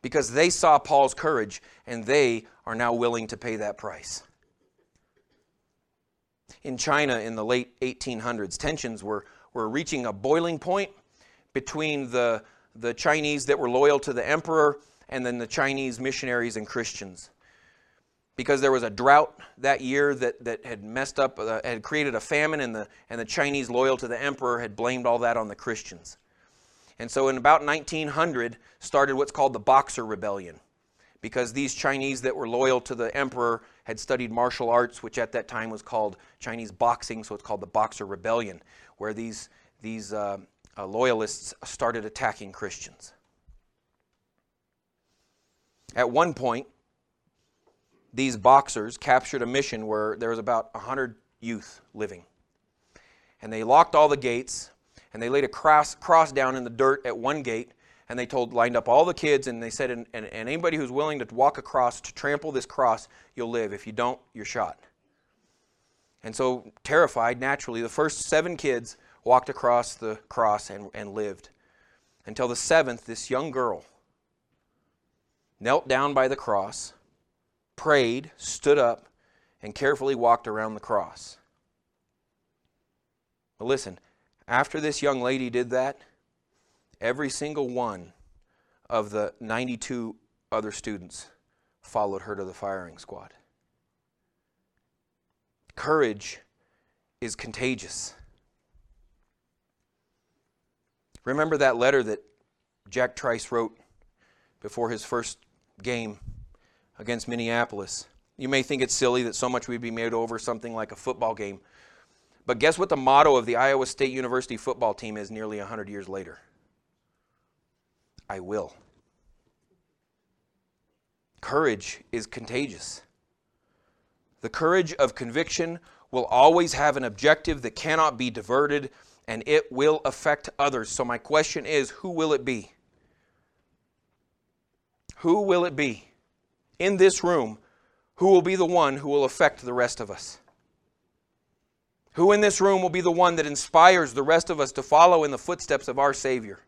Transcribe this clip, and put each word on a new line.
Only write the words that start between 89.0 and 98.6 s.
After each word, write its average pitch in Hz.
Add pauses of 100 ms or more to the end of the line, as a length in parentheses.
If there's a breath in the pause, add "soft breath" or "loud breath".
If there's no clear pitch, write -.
the 104
ninety-two 117 (340)
other 107
students 92 (540)
followed 98
her 104
to 98
the 92
firing 92
squad. - (2500)
Courage 135 (800)
is 113
contagious. 117 (3000)